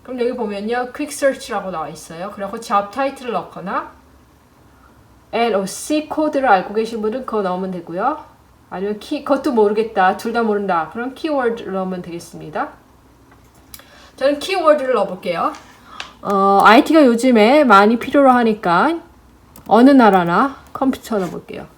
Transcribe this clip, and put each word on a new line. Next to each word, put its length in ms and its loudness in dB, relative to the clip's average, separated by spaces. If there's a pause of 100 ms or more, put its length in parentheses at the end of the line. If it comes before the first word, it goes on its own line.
그럼 180 -12
여기 160 -2
보면요, 560 -6
Quick 220 -10
Search라고 580 -4
나와 160 -8
있어요. 480 -14
그리고 240 -10
잡 320 -2
타이틀을 400 -6
넣거나 600 -8 (1400)
N 240 0
O 100 -2
C 420 -6
코드를 420 -2
알고 240 2
계신 280 -4
분은 240 -4
그거 180 -4
넣으면 280 -4
되고요. 520 -6 (460)
아니면 300 -8
키-, 240 -8
그것도 300 -2
모르겠다, 640 2
둘 160 -8
다 80 0
모른다, 500 -2
그럼 220 -10
키워드를 600 -4
넣으면 280 -6
되겠습니다. 680 -12 (1500)
저는 240 0
키워드를 560 0
넣어볼게요. 580 -4 (680)
어, 420 2
아이티가 420 6
요즘에 580 4
많이 340 6
필요로 340 4
하니까 680 0 (680)
어느 220 6
나라나 680 4 (160)
컴퓨터 460 -4
넣어볼게요. 480 -10 (100)